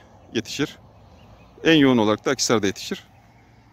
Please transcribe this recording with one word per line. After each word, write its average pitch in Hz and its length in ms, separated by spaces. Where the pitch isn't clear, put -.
yetişir. - 440
En 165 100
yoğun 135 240
olarak 104 260
da 156 60
Akhisar'da 113 360
yetişir. - 400